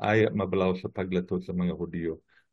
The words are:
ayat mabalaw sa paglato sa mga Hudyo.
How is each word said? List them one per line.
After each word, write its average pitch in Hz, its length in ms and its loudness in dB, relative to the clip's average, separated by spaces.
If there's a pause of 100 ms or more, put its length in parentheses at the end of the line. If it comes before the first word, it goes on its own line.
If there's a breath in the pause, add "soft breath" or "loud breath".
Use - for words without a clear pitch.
ayat 107 320 4
mabalaw 95 400 2
sa - 160 -6
paglato 92 480 -2
sa 90 160 -8
mga 90 240 0
Hudyo. 82 400 -4 (340)